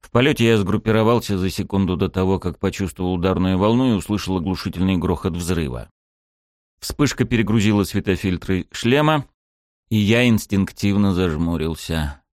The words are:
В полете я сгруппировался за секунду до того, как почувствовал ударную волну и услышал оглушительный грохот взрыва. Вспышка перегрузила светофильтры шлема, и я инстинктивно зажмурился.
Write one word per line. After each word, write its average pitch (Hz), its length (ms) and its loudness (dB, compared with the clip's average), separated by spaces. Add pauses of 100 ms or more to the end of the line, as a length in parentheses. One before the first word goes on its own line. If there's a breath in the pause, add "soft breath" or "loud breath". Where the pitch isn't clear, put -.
В - 80 -20
полете 123 360 2
я 113 120 4
сгруппировался 107 800 0
за 90 140 0
секунду 92 460 -2
до 92 120 -2
того, 95 300 0
как 85 180 -6
почувствовал 92 560 -4
ударную 92 460 0
волну 120 320 2
и 107 40 2
услышал 95 420 -4
оглушительный 92 600 -2
грохот 85 360 -2
взрыва. 82 540 -4 (920)
Вспышка - 460 -2
перегрузила 107 580 2
светофильтры 92 880 -2
шлема, 147 560 0 (640)
и 110 80 0
я 117 300 4
инстинктивно 101 840 0
зажмурился. 82 1200 -2